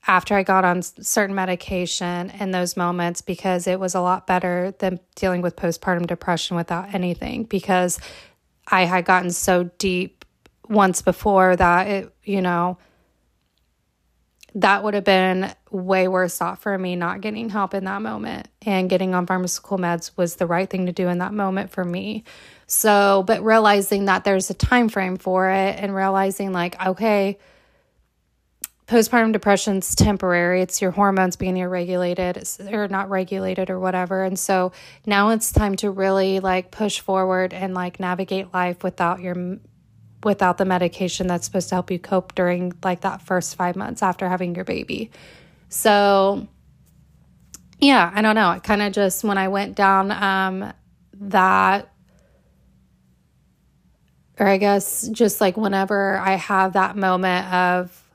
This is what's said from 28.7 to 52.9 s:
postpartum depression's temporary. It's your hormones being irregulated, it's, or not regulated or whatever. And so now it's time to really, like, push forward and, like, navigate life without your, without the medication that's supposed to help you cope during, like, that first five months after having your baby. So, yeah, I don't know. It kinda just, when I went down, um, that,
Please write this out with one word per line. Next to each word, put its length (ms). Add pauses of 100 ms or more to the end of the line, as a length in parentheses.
postpartum 400
depression's 640
temporary. 680
It's 200
your 100
hormones 460
being 180
irregulated, 800
it's, 240
or 300
not 200
regulated 600
or 100
whatever. 460
And 120
so 360 (320)
now 240
it's 240
time 240
to 120
really, 520
like, 300
push 280
forward 540
and, 200
like, 280
navigate 520
life 300
without 380
your, 380 (640)
without 340
the 80
medication 600
that's 180
supposed 240
to 60
help 140
you 100
cope 360
during, 380 (100)
like, 180
that 200
first 340
five 220
months 260
after 240
having 280
your 100
baby. 440 (600)
So, 800 (1300)
yeah, 340
I 80
don't 140
know. 160
It 120
kinda 260
just, 340
when 140
I 100
went 300
down, 340
um, 600 (400)
that, 760 (2500)